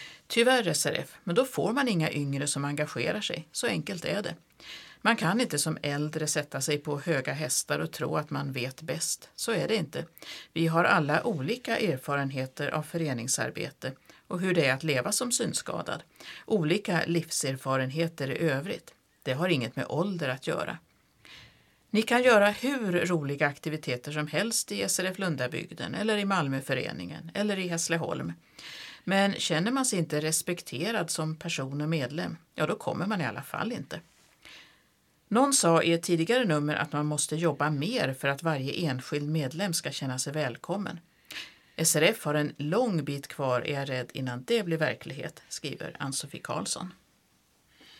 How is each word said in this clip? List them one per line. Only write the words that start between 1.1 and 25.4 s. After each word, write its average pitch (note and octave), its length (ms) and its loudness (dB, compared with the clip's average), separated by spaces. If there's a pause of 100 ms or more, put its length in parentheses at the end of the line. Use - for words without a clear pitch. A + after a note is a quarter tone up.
men F3 120 -2
då C4 100 6
får F#3 280 0
man C4+ 140 2
inga E3 240 2
yngre C#3+ 360 -2
som C#3+ 180 -2
engagerar D3 560 -2
sig. - 300 -6
Så - 160 -4
enkelt F3 380 -4
är G3+ 160 -2
det. - 140 -6 (680)
Man A3+ 140 4
kan G3 260 2
inte D#3 180 0
som - 220 0
äldre D3+ 460 -2
sätta D3 340 -2
sig D3 160 2
på C#3+ 220 -4
höga C#3 340 0
hästar D3 460 -2
och D#3+ 120 -4
tro C#3+ 260 -2
att D3 120 -2
man C#3 220 -4
vet C3 300 -6
bäst. - 540 -4
Så - 160 -4
är D#3+ 160 0
det A3 80 2
inte. D#3+ 300 -4 (480)
Vi E3 140 2
har E3 160 6
alla D#3 400 4
olika A3+ 540 -2
erfarenheter C#3 880 -2
av D#3 160 -2
föreningsarbete C3 1120 -4 (340)
och F3 120 -4
hur F#3 140 2
det E3 120 6
är C3 80 6
att C3+ 100 -2
leva D3 280 2
som B3 200 0
synskadad. - 720 -2 (420)
Olika F3+ 640 2
livserfarenheter C3+ 1200 0
i - 60 -2
övrigt. D#3+ 560 -2 (300)
Det C3 100 0
har E3+ 160 0
inget B2 260 0
med C3+ 140 -2
ålder E3+ 400 -2
att C3 180 -4
göra. - 300 -2 (1120)
Ni G#3+ 120 4
kan B3 220 4
göra G#3 260 10
hur G#3 560 2
roliga D3 420 2
aktiviteter D3 640 -4
som D3+ 160 -2
helst G3+ 440 -2
i G3+ 100 -4
S G3 180 0
R F#3 120 0
F F#3 80 -8
Lundabygden - 760 -4